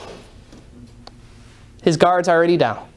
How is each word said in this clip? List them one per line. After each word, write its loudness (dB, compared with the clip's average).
His 0
guard's 2
already 2
down. -2